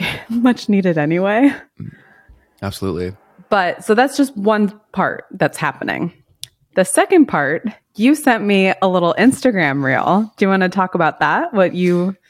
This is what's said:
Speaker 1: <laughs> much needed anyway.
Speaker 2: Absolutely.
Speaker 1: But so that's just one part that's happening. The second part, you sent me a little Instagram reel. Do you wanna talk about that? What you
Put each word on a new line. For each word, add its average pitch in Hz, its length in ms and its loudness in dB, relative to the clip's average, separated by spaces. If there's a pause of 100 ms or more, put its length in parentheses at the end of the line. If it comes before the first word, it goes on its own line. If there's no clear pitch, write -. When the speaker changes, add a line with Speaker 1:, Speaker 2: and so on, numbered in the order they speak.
Speaker 1:
<laughs> - 280 -8
much 233 400 0
needed 185 300 0
anyway. 196 560 2 (1080)
Speaker 2:
Absolutely. 95 540 -6 (320)
Speaker 1:
But 185 360 -2
so 220 100 0
that's 269 220 0
just 269 200 -2
one 208 420 0 (140)
part - 400 -4
that's 160 260 -4
happening. 143 540 -6 (640)
The 185 80 4
second 330 420 4
part, 151 400 -2 (300)
you 247 180 4
sent 247 300 0
me 190 360 2
a 196 60 2
little 180 320 2
Instagram 185 640 2
reel. 170 540 0
Do - 80 -2
you 196 40 4
wanna 190 200 2
talk 185 260 -2
about 160 260 -2
that? 202 320 -2
What 190 220 2
you 180 420 -2 (140)